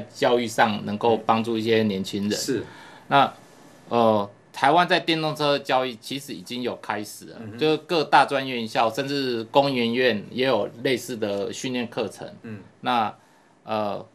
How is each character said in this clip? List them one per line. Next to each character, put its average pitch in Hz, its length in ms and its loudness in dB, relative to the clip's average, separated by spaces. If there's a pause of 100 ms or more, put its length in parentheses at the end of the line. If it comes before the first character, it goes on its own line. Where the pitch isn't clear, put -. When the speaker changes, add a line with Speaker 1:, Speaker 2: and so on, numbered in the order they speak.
(120)
Speaker 1:
教 123 280 2
育 117 80 -4
上 110 380 2
能 104 120 -4
够 117 200 4
帮 113 260 0
助 113 120 -2
一 110 60 -2
些 110 220 4
年 98 200 0
轻 101 240 -4
人。 101 120 0
Speaker 2:
是。 123 240 -2 (460)
Speaker 1:
那， 139 220 4 (580)
呃， 110 380 4 (240)
台 139 200 4
湾 175 160 4
在 175 120 2
电 160 220 -2
动 156 140 -4
车 143 240 2
教 131 260 0
育 127 160 -6
其 131 160 -10
实 139 160 -12
已 87 80 -12
经 123 220 -8
有 107 140 -4
开 107 260 -6
始 - 220 -16
了， 80 140 -18
Speaker 2:
嗯 110 120 -12
哼。 117 80 -14
Speaker 1:
就 151 100 2
是 156 80 2
各 151 260 -2
大 139 220 6
专 135 220 -2
院 120 200 -4
校 117 220 2
甚 139 180 -4
至 131 360 -2
工 139 280 4
研 117 220 0
院 117 380 2
也 127 160 0
有 107 200 2 (140)
类 131 160 0
似 123 180 -8
的 101 380 -4
训 131 180 -8
练 123 160 -4
课 113 200 -4
程。 - 200 -12 (140)
Speaker 2:
嗯。 107 200 -14 (200)
Speaker 1:
那， 120 320 0 (500)
呃， 104 400 -4 (120)